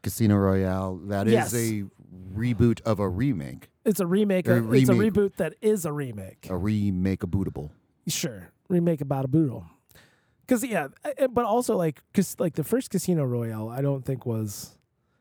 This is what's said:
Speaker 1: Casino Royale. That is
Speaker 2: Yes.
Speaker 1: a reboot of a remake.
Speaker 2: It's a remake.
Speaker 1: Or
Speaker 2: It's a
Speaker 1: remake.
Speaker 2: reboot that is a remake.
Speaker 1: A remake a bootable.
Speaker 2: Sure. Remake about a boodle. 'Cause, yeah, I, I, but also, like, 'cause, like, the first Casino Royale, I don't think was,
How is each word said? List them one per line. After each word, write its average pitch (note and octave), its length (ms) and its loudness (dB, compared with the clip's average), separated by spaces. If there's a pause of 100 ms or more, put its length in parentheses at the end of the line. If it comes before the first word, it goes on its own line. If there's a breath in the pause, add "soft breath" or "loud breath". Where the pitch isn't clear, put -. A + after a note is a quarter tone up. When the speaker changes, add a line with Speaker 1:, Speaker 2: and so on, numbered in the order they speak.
Speaker 1:
Casino G#2 320 2
Royale. F#2+ 640 0 (100)
That G2+ 200 -2
is G#2+ 60 6
Speaker 2:
Yes. - 200 2
Speaker 1:
a A2+ 300 -2 (520)
reboot A#2 460 2
of G#2+ 180 0
a G2 100 0
remake. F#2 600 -4 (160)
Speaker 2:
It's G#3 140 0
a F3+ 80 0
remake. F#3+ 400 0
Speaker 1:
Or - 100 6 (180)
Speaker 2:
It's C3 140 6
a - 40 6
Speaker 1:
remake. G#3 200 4
Speaker 2:
reboot G3+ 240 0
that E3 240 -2
is G#3+ 240 2
a D3+ 80 -4
remake. A#2 560 -8
Speaker 1:
A F2+ 80 -2
remake F#2+ 640 0
a F#2 40 -2
bootable. D#2+ 440 -4 (360)
Speaker 2:
Sure. A2+ 440 -6 (180)
Remake E3+ 320 2
about C#3 240 -2
a - 20 -2
boodle. C3 380 2 (800 soft breath)
'Cause, A#3 160 2
yeah, F3+ 260 -2 (140)
I, D4 100 -6 (100)
I, C4 40 4
but A#3+ 180 0
also, A3+ 300 2
like, E3 260 -2 (120)
'cause, - 260 0
like, E3+ 160 0
the D3+ 80 -2
first B3 260 -2
Casino E3+ 360 0
Royale, A2+ 440 -4
I B2+ 120 -6
don't C#3 240 -2
think C3 200 -6
was, A2 520 -6 (440)